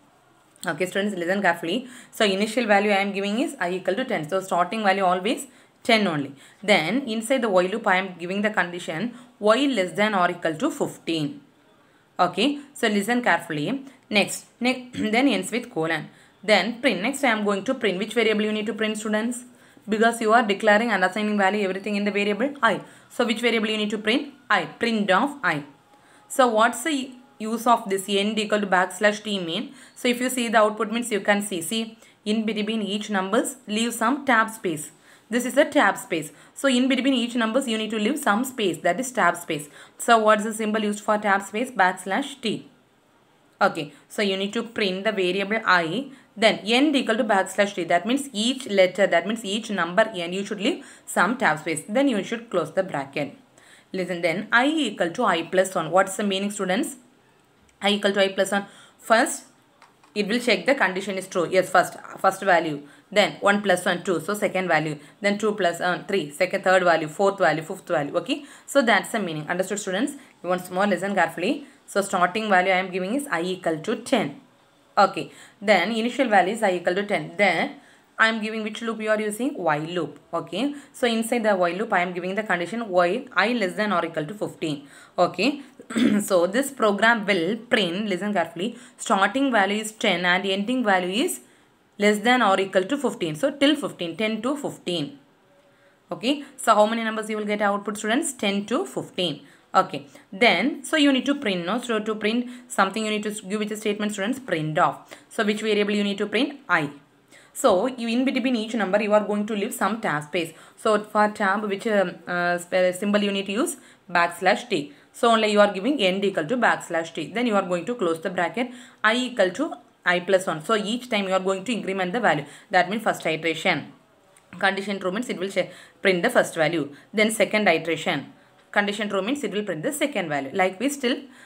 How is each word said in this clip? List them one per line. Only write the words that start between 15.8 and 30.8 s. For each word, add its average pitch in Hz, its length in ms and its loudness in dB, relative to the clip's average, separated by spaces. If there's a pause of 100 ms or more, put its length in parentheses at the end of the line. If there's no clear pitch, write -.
Then 208 380 2
print. 202 200 2
Next, 277 220 -4
I 254 60 4
am 214 160 0
going 196 180 0
to 208 100 -2
print. 202 240 -2
Which 214 160 -6
variable 214 300 2
you 214 80 -2
need 214 140 -4
to 220 80 -4
print, 214 240 -4
students? 220 480 -4 (420)
Because 226 320 2
you 220 140 4
are 240 100 8
declaring 208 480 4
and 190 120 2
assigning 214 340 0
value, 196 300 2
everything 196 280 -4
in 202 80 -2
the 196 80 0
variable 202 500 0
I. 185 200 2 (280)
So - 160 -2
which 220 160 -2
variable 226 280 2
you 220 80 -2
need 208 140 -2
to 220 60 -4
print? 214 360 -2 (160)
I. 185 160 2
Print 220 440 -2
of 226 340 2
I. 156 200 0 (640)
So 254 200 2
what's 226 360 2
the 277 280 -4 (280)
use 226 260 -6
of 233 240 2
this 196 200 -2
end 202 280 0
equal 214 220 0
to 202 80 -4
backslash 190 560 2
T 202 160 -4
mean? 180 340 -6 (220)
So - 140 0
if 240 100 0
you 254 100 -2
see 247 200 -2
the 226 80 4
output 214 340 2